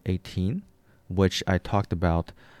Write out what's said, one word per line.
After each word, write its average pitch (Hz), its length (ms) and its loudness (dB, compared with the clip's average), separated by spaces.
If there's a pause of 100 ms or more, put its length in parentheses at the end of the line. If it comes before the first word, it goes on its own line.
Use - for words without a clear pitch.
eighteen, 95 560 -2 (460)
which 92 400 2
I 95 100 4
talked - 340 -2
about 85 420 0 (260)